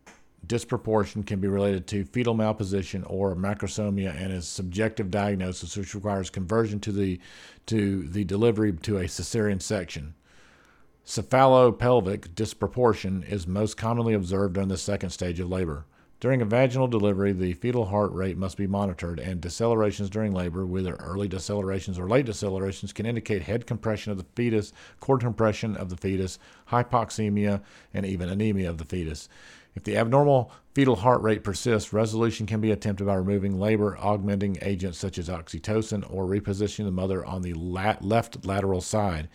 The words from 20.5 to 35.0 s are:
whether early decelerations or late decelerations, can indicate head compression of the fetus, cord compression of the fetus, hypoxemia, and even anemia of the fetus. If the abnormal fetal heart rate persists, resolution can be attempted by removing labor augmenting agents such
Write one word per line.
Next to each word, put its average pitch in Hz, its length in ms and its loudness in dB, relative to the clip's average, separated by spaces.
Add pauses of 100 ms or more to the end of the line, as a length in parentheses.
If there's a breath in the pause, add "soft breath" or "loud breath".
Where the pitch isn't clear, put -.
whether 92 300 -2
early 95 320 -4
decelerations 95 720 -4
or 90 80 -4
late 127 180 4
decelerations, 98 680 -4
can 107 120 -6
indicate 113 380 -2
head 117 240 -4
compression 107 460 -4
of 98 40 -6
the 92 160 -10
fetus, 110 380 0 (300 loud breath)
cord 135 180 2
compression 110 560 0
of 95 140 -6
the 90 80 -8
fetus, 95 420 -2 (300 loud breath)
hypoxemia, 104 920 0 (320 loud breath)
and 98 120 -4
even 90 240 -2
anemia 98 400 0
of 82 80 -6
the 82 80 -8
fetus. 80 420 -6 (480 loud breath)
If 95 80 -10
the 104 140 -2
abnormal 131 540 4 (220 loud breath)
fetal 131 220 6
heart 120 260 4
rate 104 220 2
persists, 104 480 0
resolution 110 540 2
can 110 160 -2
be 110 100 4
attempted 101 340 0
by 98 100 4
removing 95 440 0
labor 104 400 2
augmenting 101 640 0
agents 92 360 -2
such 95 200 -6